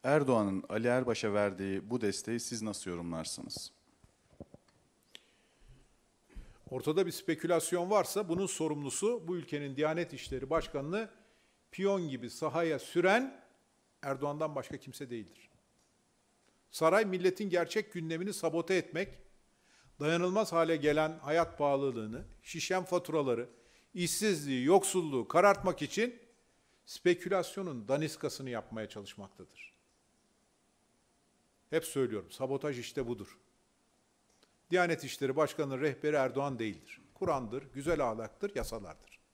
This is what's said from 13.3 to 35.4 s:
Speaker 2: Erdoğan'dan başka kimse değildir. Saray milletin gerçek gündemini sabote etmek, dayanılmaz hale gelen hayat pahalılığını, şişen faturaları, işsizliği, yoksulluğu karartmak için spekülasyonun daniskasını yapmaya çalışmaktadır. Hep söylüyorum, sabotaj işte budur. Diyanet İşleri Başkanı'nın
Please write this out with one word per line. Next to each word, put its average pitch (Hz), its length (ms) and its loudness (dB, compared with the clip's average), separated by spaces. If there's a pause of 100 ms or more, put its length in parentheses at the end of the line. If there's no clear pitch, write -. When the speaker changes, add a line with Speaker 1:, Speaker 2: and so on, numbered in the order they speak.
Speaker 2:
Erdoğan'dan 143 520 -2
başka 139 220 -8
kimse 127 340 -12
değildir. 110 400 -10 (1200)
Saray 180 340 4
milletin 185 460 0
gerçek 175 420 0
gündemini 165 400 -4
sabote 165 420 0
etmek, 170 440 -2 (840)
dayanılmaz 175 520 2
hale 165 240 4
gelen 151 420 4
hayat 160 400 2
pahalılığını, 139 680 0 (180)
şişen 185 420 -2
faturaları, 147 640 0 (460)
işsizliği, 156 680 0
yoksulluğu 165 640 4
karartmak 190 540 4
için 226 360 -2 (680)
spekülasyonun 175 1000 0
daniskasını 139 640 -2
yapmaya 110 380 -6
çalışmaktadır. - 840 -16 (2000)
Hep 160 140 0
söylüyorum, 107 460 -2
sabotaj 135 480 -4
işte 123 280 -6
budur. 110 320 -8 (1300)
Diyanet 170 340 4
İşleri 135 320 -2
Başkanı'nın 143 440 0